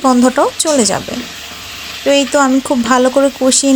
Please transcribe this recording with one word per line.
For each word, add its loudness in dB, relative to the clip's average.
গন্ধটাও 2
চলে 2
যাবে। -6
তো -4
এই 0
তো 0
আমি 2
খুব 0
ভালো 2
করে 2
কষিয়ে 2